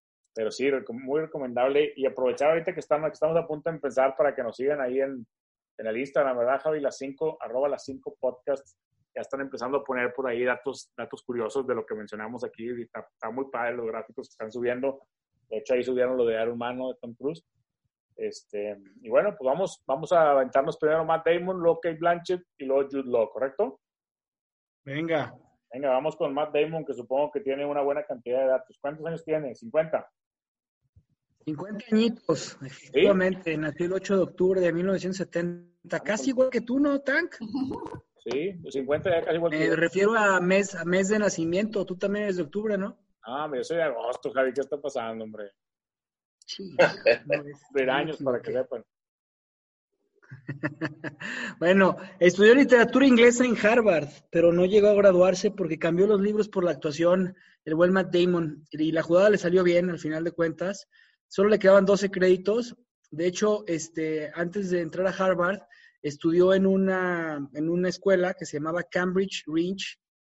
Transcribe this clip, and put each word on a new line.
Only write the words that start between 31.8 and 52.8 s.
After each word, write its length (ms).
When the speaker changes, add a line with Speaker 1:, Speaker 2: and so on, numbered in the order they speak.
Speaker 2:
añitos, 680
Speaker 1:
¿Sí? 80
Speaker 2:
efectivamente. 880
Nació 300
el 60
ocho 240
de 60
octubre 380
de 100
mil 140
novecientos 320
setenta. 800
Speaker 1:
Vamos 80
Speaker 2:
Casi 200
Speaker 1:
con 40
Speaker 2:
igual 200
que 120
tú, 180
¿no, 220
Tank? 340
Speaker 1:
Sí, 380
pues 120
cincuenta 360
ya 120
casi 140
igual 160
que 80
Speaker 2:
Me 80
Speaker 1:
yo. 80
Speaker 2:
refiero 400
a 240
mes, 360
a 100
mes 240
de 100
nacimiento. 680
Tú 120
también 280
eres 120
de 60
octubre, 340
¿no? 200
Speaker 1:
Ah, 300
yo 100
soy 140
de 60
agosto, 480
Javi. 220
¿Qué 80
está 180
pasando, 440
hombre? 280
Speaker 2:
Sí, 320
no 80
es 160
Speaker 1:
<laughs> 60
Cumplir 220
años, 340
para 180
que 100
Speaker 2:
equivoqué. 120
Speaker 1:
sepan. 200
Speaker 2:
<laughs> 1300
Bueno, 380
estudió 360
literatura 500